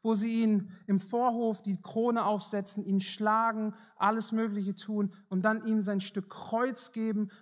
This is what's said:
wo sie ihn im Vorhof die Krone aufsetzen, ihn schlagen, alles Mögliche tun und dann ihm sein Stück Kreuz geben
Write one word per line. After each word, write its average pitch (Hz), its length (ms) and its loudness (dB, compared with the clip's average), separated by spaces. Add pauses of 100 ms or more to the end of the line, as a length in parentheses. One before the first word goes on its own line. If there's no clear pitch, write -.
wo 226 120 2
sie 226 280 0
ihn 214 280 2 (160)
im 196 140 4
Vorhof 233 640 0
die 196 200 -2
Krone 226 420 0
aufsetzen, 202 600 -2
ihn 196 160 2
schlagen, 214 760 0 (220)
alles 220 340 0
Mögliche 208 460 -2
tun 208 360 -2 (160)
und 185 140 0
dann 220 240 2
ihm 220 160 2
sein 196 180 0
Stück 190 300 -8
Kreuz - 640 -4
geben 214 380 -2 (120)